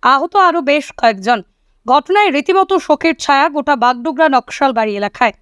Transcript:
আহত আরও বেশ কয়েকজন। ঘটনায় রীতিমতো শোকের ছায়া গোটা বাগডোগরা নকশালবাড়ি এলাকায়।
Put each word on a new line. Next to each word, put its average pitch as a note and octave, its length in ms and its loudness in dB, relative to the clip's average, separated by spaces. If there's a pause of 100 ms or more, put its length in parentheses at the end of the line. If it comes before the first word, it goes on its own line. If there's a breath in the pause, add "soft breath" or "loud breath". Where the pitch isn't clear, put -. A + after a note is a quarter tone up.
আহত C4+ 340 0
আরও F4 260 2
বেশ C#4+ 360 -2
কয়েকজন। G#3+ 460 0 (440)
ঘটনায় F4 440 2
রীতিমতো F#4+ 480 0
শোকের D#4 400 -2
ছায়া C#4+ 300 2
গোটা C#4+ 260 -2
বাগডোগরা B3+ 540 0
নকশালবাড়ি A#3 680 -2
এলাকায়। G#3 440 -2